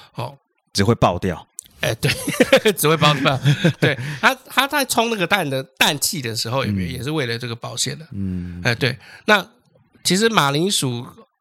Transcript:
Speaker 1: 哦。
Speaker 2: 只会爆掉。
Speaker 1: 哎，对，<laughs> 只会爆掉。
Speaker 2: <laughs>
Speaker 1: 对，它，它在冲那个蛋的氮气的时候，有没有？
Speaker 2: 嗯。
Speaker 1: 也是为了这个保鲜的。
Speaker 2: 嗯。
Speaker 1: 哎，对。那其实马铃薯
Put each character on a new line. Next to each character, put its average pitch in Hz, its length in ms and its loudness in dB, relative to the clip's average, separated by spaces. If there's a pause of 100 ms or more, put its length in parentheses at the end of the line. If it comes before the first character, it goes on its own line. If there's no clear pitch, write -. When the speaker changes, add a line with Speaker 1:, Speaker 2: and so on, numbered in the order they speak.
(140)
Speaker 1:
哦。 127 240 -10 (340)
Speaker 2:
只 98 120 2
会 113 100 4
爆 95 240 2
掉。 90 260 -4 (360)
Speaker 1:
哎， 117 160 -2
对， - 140 -2 (300)
<laughs> 240 320 4
只 - 160 0
会 160 80 4
爆 151 180 4
掉。 139 240 0 (180)
Speaker 2:
<laughs> - 220 2
Speaker 1:
对， 151 180 0 (220)
它， 247 160 2 (120)
它 262 200 0
在 285 160 0
冲 233 280 0
那 226 60 -4
个 180 100 0
蛋 180 220 0
的 135 140 -2 (160)
氮 180 220 2
气 - 220 -4
的 113 120 -6
时 - 140 -6
候， 127 160 -2
有 107 80 -2
没 95 120 -2
有？ 87 40 -6
Speaker 2:
嗯。 - 40 -8
Speaker 1:
也 120 100 -8
是 135 80 -6
为 156 160 -2
了 117 120 -4
这 123 80 -10
个 117 80 -8
保 117 220 -12
鲜 139 220 -4
的。 156 140 -20
Speaker 2:
嗯。 90 520 -6
Speaker 1:
哎， 170 100 0
对。 127 220 -2 (300)
那 202 200 4 (560)
其 180 140 2
实 214 140 2
马 160 200 6
铃 156 200 2
薯 127 360 -2 (340)